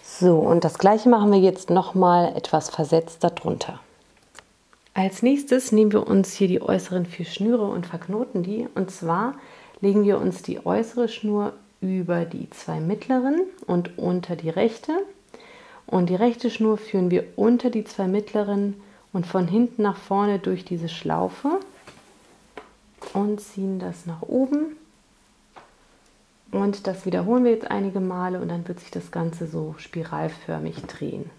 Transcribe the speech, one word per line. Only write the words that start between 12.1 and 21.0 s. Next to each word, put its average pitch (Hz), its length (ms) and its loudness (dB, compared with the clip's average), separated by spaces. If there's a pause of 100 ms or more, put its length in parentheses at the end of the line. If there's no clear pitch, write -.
die - 240 -10
zwei - 280 -8
mittleren 254 600 0 (260)
und 175 300 -2
unter 175 400 -2
die 160 140 -4
rechte. 220 420 0 (920)
Und 180 220 2
die 185 60 0
rechte 233 340 2
Schnur 220 300 2
führen 185 320 0
wir 180 140 2 (120)
unter 233 320 4
die 220 160 -2
zwei - 220 -4
mittleren 202 720 -2 (320)
und 175 140 -2
von 185 200 0
hinten 220 360 2
nach 196 160 0
vorne 202 400 0
durch 185 260 -4
diese 170 240 -6
Schlaufe 175 720 -2 (1500)